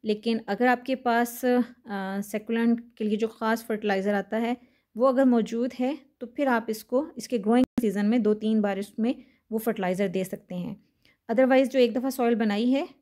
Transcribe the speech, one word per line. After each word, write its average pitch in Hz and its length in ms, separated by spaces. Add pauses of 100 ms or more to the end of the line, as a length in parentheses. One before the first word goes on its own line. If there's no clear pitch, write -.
लेकिन 220 440
अगर 202 200
आपके 247 280
पास, 240 500
अ, 247 180 (580)
सेकुलेंट 233 600 (140)
के 226 60
लिए 214 140
जो 220 100
ख़ास 226 360
फर्टिलाइज़र 208 500
आता 196 240
है 233 180 (400)
वो 226 100
अगर 269 200
मौजूद 240 480
है 262 240 (220)
तो 240 80
फिर 277 200
आप 233 220
इसको 247 380 (100)
इसके 247 220
ग्रोइंग 233 260 (160)
सीज़न 202 240
में 233 180
दो 214 120
तीन 220 260
बार 196 180
इसमें 220 360 (360)
वो 220 60
फर्टिलाइज़र 202 500
दे 185 160
सकते - 320
हैं। 180 200 (540)
Otherwise 254 400
जो 262 100
एक 233 140
दफ़ा 254 160
सॉइल 240 260
बनाई 214 340
है 277 180 (140)